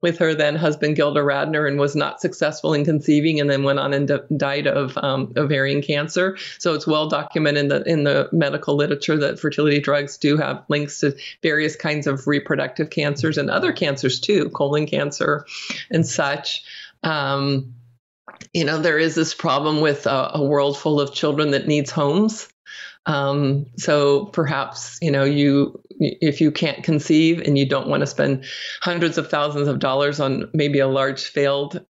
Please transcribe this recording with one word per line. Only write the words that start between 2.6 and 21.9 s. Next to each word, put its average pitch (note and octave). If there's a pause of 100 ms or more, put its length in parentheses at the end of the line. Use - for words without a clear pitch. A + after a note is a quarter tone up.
in D3
conceiving, D3+
and C#3+
then C#3
went C#3
on C#3
and C#3
di-, C#3+ (200)
died C#3+
of, C3+
um, C3+
ovarian C#3
cancer. D#3 (200)
So E3+
it's D3+
well D3+
documented D3
in C#3+
the, C#3+
in D#3
the C#3
medical D3
literature D3
that C#3+
fertility D3
drugs C#3+
do D3
have C#3
links D3
to C#3+ (260)
various D3+
kinds D3+
of C3+
reproductive C#3+
cancers D3
and C#3+
other -
cancers C#3
too, -
colon D3
cancer D3 (440)
and D#3+
such. - (400)
Um, C#3 (800)
you E3+
know, D3+
there D#3
is D#3+
this D#3+
problem D3+
with D3
a, C3
a D3
world C#3+
full D3+
of C#3+
children D3
that C3+
needs D3